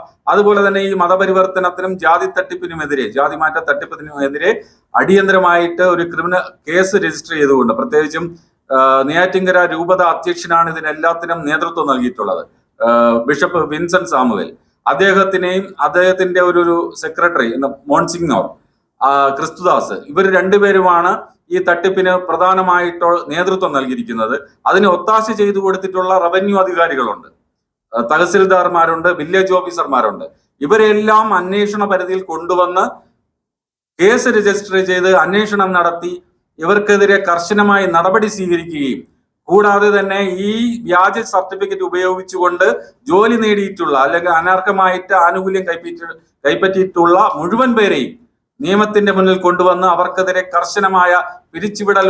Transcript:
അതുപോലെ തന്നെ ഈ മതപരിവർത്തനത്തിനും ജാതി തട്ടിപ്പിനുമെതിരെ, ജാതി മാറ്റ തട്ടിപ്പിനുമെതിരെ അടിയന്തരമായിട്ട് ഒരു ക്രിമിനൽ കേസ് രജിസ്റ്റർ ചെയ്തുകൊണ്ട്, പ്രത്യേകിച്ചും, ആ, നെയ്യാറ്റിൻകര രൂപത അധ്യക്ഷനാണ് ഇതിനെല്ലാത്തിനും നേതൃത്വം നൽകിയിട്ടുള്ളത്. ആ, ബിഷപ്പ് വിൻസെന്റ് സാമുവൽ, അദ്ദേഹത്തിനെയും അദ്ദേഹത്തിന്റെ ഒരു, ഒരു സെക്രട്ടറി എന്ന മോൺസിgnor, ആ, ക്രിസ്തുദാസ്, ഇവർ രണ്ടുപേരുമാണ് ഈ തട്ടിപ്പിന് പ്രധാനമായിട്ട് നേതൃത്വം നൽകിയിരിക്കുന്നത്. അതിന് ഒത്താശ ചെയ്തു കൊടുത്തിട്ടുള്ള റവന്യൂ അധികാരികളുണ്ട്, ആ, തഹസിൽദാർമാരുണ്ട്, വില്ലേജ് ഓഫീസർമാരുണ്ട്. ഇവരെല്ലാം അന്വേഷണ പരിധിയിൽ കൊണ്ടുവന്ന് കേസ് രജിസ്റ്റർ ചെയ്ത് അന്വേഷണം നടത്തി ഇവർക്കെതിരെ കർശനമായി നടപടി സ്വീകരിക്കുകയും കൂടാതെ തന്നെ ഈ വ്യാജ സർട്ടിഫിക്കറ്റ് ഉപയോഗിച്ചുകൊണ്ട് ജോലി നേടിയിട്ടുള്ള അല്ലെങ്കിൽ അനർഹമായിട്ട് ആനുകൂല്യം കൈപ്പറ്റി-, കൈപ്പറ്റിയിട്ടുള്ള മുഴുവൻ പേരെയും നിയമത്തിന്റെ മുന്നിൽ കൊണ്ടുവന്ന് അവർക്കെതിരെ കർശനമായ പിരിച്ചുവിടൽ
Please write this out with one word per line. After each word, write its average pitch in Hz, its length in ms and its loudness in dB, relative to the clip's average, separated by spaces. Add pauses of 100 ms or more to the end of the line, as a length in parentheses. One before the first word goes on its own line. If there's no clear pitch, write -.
(280)
അതുപോലെ 202 400 2
തന്നെ 196 220 0
ഈ 196 120 -4
മതപരിവർത്തനത്തിനും 185 920 0 (100)
ജാതി 175 240 2 (100)
തട്ടിപ്പിനുമെതിരെ, 165 680 -6 (120)
ജാതി 151 180 0
മാറ്റ 156 220 -2 (120)
തട്ടിപ്പിനുമെതിരെ 147 800 -4 (480)
അടിയന്തരമായിട്ട് 175 840 2 (100)
ഒരു 170 180 0
ക്രിമിനൽ 180 320 -4 (240)
കേസ് 185 280 0
രജിസ്റ്റർ 160 420 -4
ചെയ്തുകൊണ്ട്, 131 360 2
പ്രത്യേകിച്ചും, 151 520 -2 (500)
ആ, - 20 2 (320)
നെയ്യാറ്റിൻകര 185 480 0 (160)
രൂപത 175 280 0
അധ്യക്ഷനാണ് 170 720 0
ഇതിനെല്ലാത്തിനും 165 680 -4 (100)
നേതൃത്വം 160 420 -4
നൽകിയിട്ടുള്ളത്. 107 520 -4 (420)
ആ, 117 40 2 (400)
ബിഷപ്പ് 170 440 0
വിൻസെന്റ് 170 400 -2
സാമുവൽ, 113 360 0 (440)
അദ്ദേഹത്തിനെയും 190 720 0 (220)
അദ്ദേഹത്തിന്റെ 180 640 0
ഒരു, 175 160 2
ഒരു 170 120 2 (240)
സെക്രട്ടറി 160 540 -2
എന്ന 135 120 -4 (240)
മോൺസിgnor, 170 540 -2 (560)
ആ, 131 80 2 (280)
ക്രിസ്തുദാസ്, 160 560 -2 (180)
ഇവർ 185 140 2 (120)
രണ്ടുപേരുമാണ് 185 720 2 (440)
ഈ - 20 0 (100)
തട്ടിപ്പിന് 185 440 0 (160)
പ്രധാനമായിട്ട് 175 800 0 (260)
നേതൃത്വം 180 460 -2
നൽകിയിരിക്കുന്നത്. 120 560 -4 (360)
അതിന് 196 260 4
ഒത്താശ 220 420 0
ചെയ്തു 202 220 0
കൊടുത്തിട്ടുള്ള 185 520 -2 (140)
റവന്യൂ 190 380 0
അധികാരികളുണ്ട്, 151 640 -2 (680)
ആ, 120 60 0 (100)
തഹസിൽദാർമാരുണ്ട്, 175 960 2 (100)
വില്ലേജ് 185 400 0
ഓഫീസർമാരുണ്ട്. 131 680 -2 (400)
ഇവരെല്ലാം 214 720 2
അന്വേഷണ 202 520 -2
പരിധിയിൽ 185 300 -2 (100)
കൊണ്ടുവന്ന് 180 520 0 (1160)
കേസ് 233 280 4 (100)
രജിസ്റ്റർ 196 380 -2 (140)
ചെയ്ത് 185 200 2 (140)
അന്വേഷണം 196 540 0
നടത്തി 170 340 -2 (480)
ഇവർക്കെതിരെ 202 580 2 (120)
കർശനമായി 196 560 2 (100)
നടപടി 190 400 2
സ്വീകരിക്കുകയും 165 680 -4 (480)
കൂടാതെ 202 400 4 (100)
തന്നെ 196 200 -2 (300)
ഈ - 20 0 (340)
വ്യാജ 226 340 2 (140)
സർട്ടിഫിക്കറ്റ് 190 560 -4
ഉപയോഗിച്ചുകൊണ്ട് 185 800 -2 (420)
ജോലി 214 260 4
നേടിയിട്ടുള്ള 196 600 -2 (100)
അല്ലെങ്കിൽ 170 340 0
അനർഹമായിട്ട് 185 760 0 (120)
ആനുകൂല്യം 190 440 -2
കൈപ്പറ്റി-, 170 480 -10 (280)
കൈപ്പറ്റിയിട്ടുള്ള 180 720 2 (180)
മുഴുവൻ 220 420 0
പേരെയും 165 360 2 (480)
നിയമത്തിന്റെ 202 560 2
മുന്നിൽ 185 280 2
കൊണ്ടുവന്ന് 180 420 2
അവർക്കെതിരെ 180 540 0 (140)
കർശനമായ 180 560 0 (420)
പിരിച്ചുവിടൽ 196 560 0